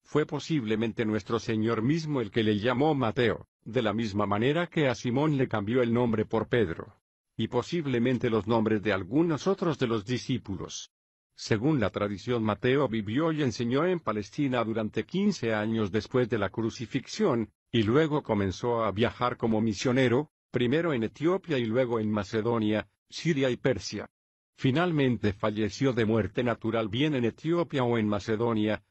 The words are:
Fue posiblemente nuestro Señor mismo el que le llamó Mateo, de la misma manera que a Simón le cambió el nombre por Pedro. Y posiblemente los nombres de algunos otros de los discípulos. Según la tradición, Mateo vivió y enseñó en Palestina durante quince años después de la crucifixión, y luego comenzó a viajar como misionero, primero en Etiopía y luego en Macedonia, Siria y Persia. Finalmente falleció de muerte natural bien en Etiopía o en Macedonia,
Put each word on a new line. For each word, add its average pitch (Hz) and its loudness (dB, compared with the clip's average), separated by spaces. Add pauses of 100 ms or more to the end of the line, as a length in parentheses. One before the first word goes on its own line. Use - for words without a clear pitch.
Fue 147 0
posiblemente 117 -2
nuestro 107 -2
Señor 110 0
mismo 151 0
el 104 -4
que 113 2
le 107 2
llamó 127 2
Mateo, 117 0 (160)
de 117 -2
la 104 0
misma 104 0
manera 127 0
que 151 0
a 123 2
Simón 139 0
le 127 0
cambió 113 0
el 117 2
nombre 113 2
por 110 -2
Pedro. 104 0 (440)
Y 113 -2
posiblemente 123 0
los 107 0
nombres 110 2
de 101 2
algunos 135 0
otros 185 0
de 131 0
los 110 -2
discípulos. 113 -6 (420)
Según 123 0
la 95 2
tradición, 104 -2
Mateo 123 2
vivió 113 -2
y 151 -2
enseñó 123 0
en 180 0
Palestina 120 -2
durante 107 -2
quince 180 0
años 107 0
después 110 0
de 117 0
la 98 0
crucifixión, 117 -2 (200)
y 117 2
luego 143 2
comenzó 113 -2
a 104 0
viajar 117 0
como 110 0
misionero, 123 2 (200)
primero 139 0
en 113 0
Etiopía 156 -2
y 120 -2
luego 113 0
en 107 0
Macedonia, 107 0 (220)
Siria 135 0
y 120 -2
Persia. 101 -2 (480)
Finalmente 135 2
falleció 110 -2
de 110 2
muerte 110 0
natural 113 0
bien 143 0
en 120 2
Etiopía 156 -2
o 120 2
en 107 2
Macedonia, 107 0